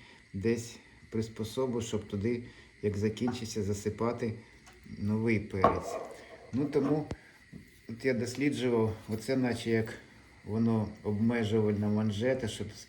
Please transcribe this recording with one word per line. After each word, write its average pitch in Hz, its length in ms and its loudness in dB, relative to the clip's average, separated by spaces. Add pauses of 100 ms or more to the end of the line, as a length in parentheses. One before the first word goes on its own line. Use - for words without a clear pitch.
(340)
десь 113 420 0 (340)
приспособу, 113 720 -2
щоб - 260 -4
туди, 117 360 0 (380)
як 101 160 0
закінчиться, 110 680 -2
засипати 110 680 -2 (640)
новий 110 420 2
перець. 95 560 2 (580)
Ну, 135 120 2
тому 147 420 2 (800)
от 117 160 -6
я 131 80 4
досліджував, 117 800 2 (140)
оце 107 280 -2
наче 117 320 0
як 113 240 2 (520)
воно 110 420 2 (160)
обмежувальна 107 840 2
манжета, 107 600 2
щоб, 101 200 -6 (220)